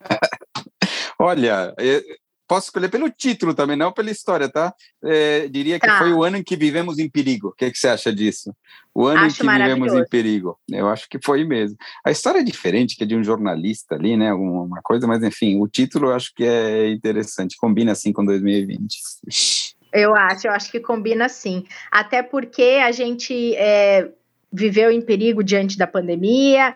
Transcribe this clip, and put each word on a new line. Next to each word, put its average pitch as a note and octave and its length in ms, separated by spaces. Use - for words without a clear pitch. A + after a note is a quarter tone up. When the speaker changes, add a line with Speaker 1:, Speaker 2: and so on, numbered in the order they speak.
Speaker 1:
<laughs> - 1200
Olha, A#2+ 560
eu C3+ 240
posso F#3 200
escolher F#3 200
pelo B3+ 220
título G3 420
também, C#3+ 240
não E3 160
pela G#3+ 180
história, E3+ 380
tá? E3 240
É, D3+ 440
diria C#3 320
que A#3+ 60
Speaker 2:
Tá. G#3 120
Speaker 1:
foi F3 140
o E3 100
ano F#3 160
em F#3 60
que F#3 120
vivemos D3+ 420
em D#3 120
perigo. B2+ 380
O A#2 40
que B2+ 180
que - 60
você - 120
acha A2+ 260
disso? G2+ 400
O A#2 100
ano D3 140
Speaker 2:
Acho D4+ 240
Speaker 1:
em - 40
que G#3+ 60
vivemos G3+ 200
em C3 80
Speaker 2:
maravilhoso. B2 280
Speaker 1:
perigo. G#2+ 500
Eu G2+ 180
acho - 200
que C#3 140
foi C#3+ 220
mesmo. A2 320
A D3 80
história - 260
é D4 60
diferente, A#2 520
que - 60
é G#2+ 40
de A2 100
um A2+ 80
jornalista G2+ 720
ali, A2+ 200
né? A2 140
Alguma F2+ 500
coisa, A#2+ 280
mas A2+ 160
enfim, G2+ 360
o G2+ 60
título C3 440
eu B2 40
acho B2+ 180
que A#2+ 120
é A2 440
interessante, G#2+ 680
combina A2+ 320
assim G#2 220
com G2+ 120
dois G2 160
mil G2+ 160
e G2+ 80
vinte. G2+ 360
Speaker 2:
Eu G#3 220
acho, G3 320
eu G#3+ 60
acho G3+ 180
que A#3 80
combina A3+ 500
sim. F#3 360
Até G#3+ 320
porque B3+ 600
a A#3+ 80
gente, A#3+ 680
é, G3+ 520
viveu G#3+ 400
em A#3 120
perigo A3 420
diante G3 320
da F3+ 100
pandemia, A#3+ 880